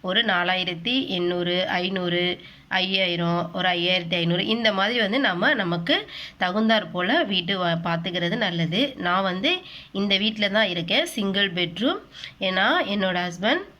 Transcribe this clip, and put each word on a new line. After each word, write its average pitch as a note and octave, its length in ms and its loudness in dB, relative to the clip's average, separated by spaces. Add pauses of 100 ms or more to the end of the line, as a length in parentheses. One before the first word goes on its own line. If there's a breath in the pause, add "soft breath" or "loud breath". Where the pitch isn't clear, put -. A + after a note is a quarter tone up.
ஒரு F#3+ 200 0
நாலாயிரத்தி F#3 720 0 (220)
எண்ணூறு, F3 360 0 (140)
ஐந்நூறு, F3+ 560 0 (440 loud breath)
ஐயாயிரம், F3 920 0
ஒரு F3+ 100 0
ஐயாயிரத்தி F3+ 540 0
ஐந்நூறு, E3+ 240 2
இந்த A3 240 2 (100)
மாதிரி A3+ 200 2
வந்து G#3+ 280 2
நம்ம, G3 260 2
நமக்கு F3 420 0 (460 loud breath)
தகுந்தாற் G#3 500 2
போல F#3+ 320 2
வீட்டு F#3+ 380 0
வா-, E3+ 240 2
பார்த்துக்கிறது F3 520 -2
நல்லது. F3 440 0 (160)
நான் F#3 320 0
வந்து F#3+ 220 0 (400 loud breath)
இந்த G3 320 0
வீட்ல G#3+ 340 0
தான் G#3 160 2
இருக்கேன், F#3 420 0
சிங்கிள் G3 320 0 (120)
பெட்ரூம். F#3+ 420 -2 (460 loud breath)
ஏன்னா, F#3 180 2 (300)
என்னோட F#3+ 200 0 (120)
ஹஸ்பண்ட் G#3+ 360 0 (160)